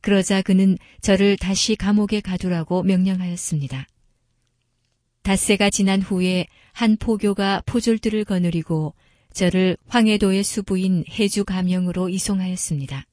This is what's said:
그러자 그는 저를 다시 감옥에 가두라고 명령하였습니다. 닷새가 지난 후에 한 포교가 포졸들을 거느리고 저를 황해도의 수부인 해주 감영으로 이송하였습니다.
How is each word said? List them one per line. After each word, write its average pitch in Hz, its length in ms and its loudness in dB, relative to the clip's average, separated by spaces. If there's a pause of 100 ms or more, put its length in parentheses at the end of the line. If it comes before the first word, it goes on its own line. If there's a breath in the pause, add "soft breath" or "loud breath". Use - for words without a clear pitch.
그러자 196 400 2
그는 190 380 4 (220 loud breath)
저를 196 360 4
다시 190 380 -2
감옥에 208 460 0
가두라고 180 640 -2
명령하였습니다. 180 1040 -2 (1400)
닷새가 202 440 2
지난 196 320 2
후에 185 460 0 (260 soft breath)
한 220 240 2
포교가 202 720 0
포졸들을 220 580 0
거느리고 165 720 -2 (380)
저를 185 440 2 (120)
황해도의 208 560 2
수부인 190 680 -2
해주 202 340 -2
감영으로 180 640 -2
이송하였습니다. 180 1040 -4